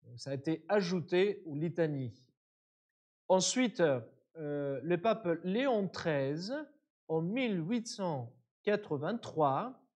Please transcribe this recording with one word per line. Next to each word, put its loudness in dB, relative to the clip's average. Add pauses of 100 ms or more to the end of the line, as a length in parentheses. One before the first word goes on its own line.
Donc, -16
ça -10
a -2
été -2
ajouté 2
aux -8
litanies. -2 (1040)
Ensuite, 4 (560)
euh, -4
le 0
pape 2
Léon 2
treize, -2 (540)
en 0
mille 0
huit -2
cent -4 (280)
quatre-vingt-trois 0 (120)